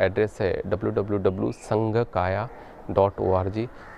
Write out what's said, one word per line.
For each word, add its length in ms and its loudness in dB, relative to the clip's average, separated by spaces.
address 400 2
है 260 0
डब्ल्यू 260 0
डब्ल्यू 260 0
डब्ल्यू 340 0
संघकाया 960 0
डॉट 300 4
ओ 120 2
आर 160 2
जी, 200 -4